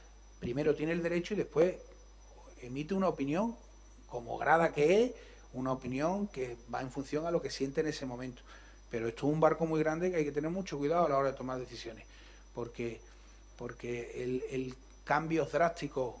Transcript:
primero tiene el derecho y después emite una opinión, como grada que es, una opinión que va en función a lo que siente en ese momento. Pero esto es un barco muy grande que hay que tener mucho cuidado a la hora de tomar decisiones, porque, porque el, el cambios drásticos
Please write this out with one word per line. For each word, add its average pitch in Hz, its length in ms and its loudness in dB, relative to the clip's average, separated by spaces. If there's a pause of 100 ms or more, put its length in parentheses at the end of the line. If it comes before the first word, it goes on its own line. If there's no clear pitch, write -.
(400)
primero 143 340 2
tiene 156 180 -2
el 170 100 0
derecho 175 320 -2
y - 20 -2
después 170 400 4 (840)
emite 143 320 -4
una 190 140 4
opinión, 170 480 0 (520)
como 117 300 -6
grada 156 340 6
que 175 320 6
es, 254 80 0 (400)
una 131 200 -2
opinión 147 560 0
que 123 280 -6 (180)
va 120 60 -4
en 131 100 -6
función 143 360 -4
a 170 40 0
lo 170 120 2
que 135 80 -6
siente 135 320 0
en 156 60 -2
ese 147 180 -4
momento. 127 360 -8 (480)
Pero 113 160 -2
esto 117 200 -2
es 147 80 6
un 160 60 2
barco 156 260 4
muy 160 140 2
grande 160 300 0
que 180 60 -2
hay 156 80 2
que 143 80 -2
tener 147 180 -2
mucho 185 280 -4
cuidado 160 280 2
a - 40 2
la 135 80 2
hora 135 140 2
de 131 40 -12
tomar 127 220 -6
decisiones, 117 480 -12 (480)
porque, 117 480 -6 (560)
porque 120 680 -8
el, 127 260 -2
el 131 240 -4 (300)
cambios 156 480 2
drásticos 143 680 0